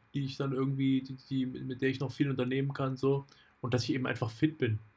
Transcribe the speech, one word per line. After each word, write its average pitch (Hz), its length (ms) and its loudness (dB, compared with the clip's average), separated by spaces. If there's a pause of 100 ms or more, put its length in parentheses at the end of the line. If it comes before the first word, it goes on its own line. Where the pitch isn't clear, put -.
(140)
die 139 100 -2
ich 135 140 -6
dann 139 140 -2
irgendwie, 135 500 2
die, 131 140 -10 (120)
die, 131 160 0
mit 127 380 -6
der 135 80 2
ich 123 100 -4
noch 143 120 -2
viel 143 180 2
unternehmen 131 420 0
kann, 135 240 -2
so. 139 300 2 (360)
Und 120 120 0
dass 120 100 2
ich 151 80 0
eben 127 140 0
einfach 117 240 -2
fit 156 260 2
bin, 110 220 2 (180)